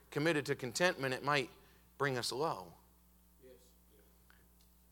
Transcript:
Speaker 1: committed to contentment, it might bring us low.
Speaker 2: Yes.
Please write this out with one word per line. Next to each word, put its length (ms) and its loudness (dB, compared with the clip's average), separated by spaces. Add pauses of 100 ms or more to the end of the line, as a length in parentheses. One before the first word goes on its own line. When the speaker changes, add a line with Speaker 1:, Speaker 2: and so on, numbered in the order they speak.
Speaker 1:
committed 380 2
to 80 0
contentment, 580 0
it 100 -4
might 280 2 (480)
bring 180 0
us 140 -2
low. 420 -4 (720)
Speaker 2:
Yes. 100 -20 (1400)